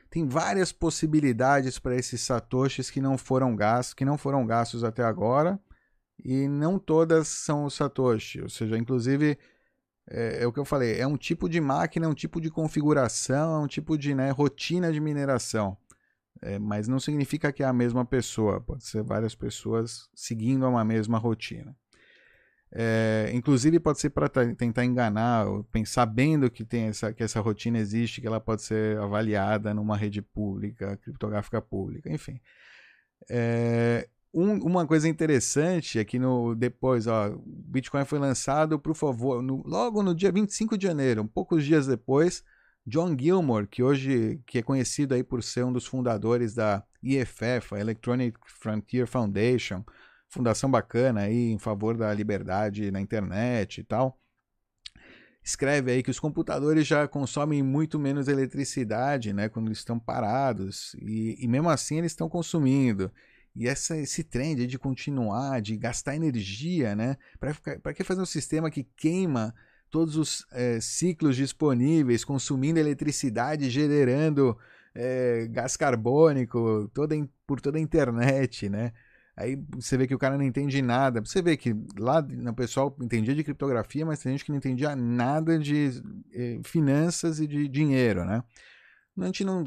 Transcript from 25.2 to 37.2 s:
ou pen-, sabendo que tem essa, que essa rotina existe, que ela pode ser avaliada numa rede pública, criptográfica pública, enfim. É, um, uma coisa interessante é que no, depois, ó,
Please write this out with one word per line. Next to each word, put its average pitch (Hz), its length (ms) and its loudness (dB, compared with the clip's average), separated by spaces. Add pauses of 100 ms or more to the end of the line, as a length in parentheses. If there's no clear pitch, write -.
ou 101 160 -2
pen-, 110 240 -4
sabendo 127 640 2
que - 140 -10
tem 117 220 -2
essa, 107 260 -4
que 110 100 -6
essa 110 180 0
rotina 113 380 0
existe, 110 420 -2
que 127 60 -10
ela 110 140 -2
pode 110 220 -4
ser 107 360 0
avaliada 104 720 0
numa 104 240 -2
rede 104 240 -4
pública, 101 760 -6
criptográfica 107 640 -6
pública, 101 500 -8
enfim. 147 280 -8 (920)
É, 117 800 2 (260)
um, 190 200 2
uma 175 340 2
coisa 160 200 4
interessante 156 920 2
é 107 40 0
que 120 140 -4
no, 123 380 2
depois, 120 500 0
ó, 110 220 2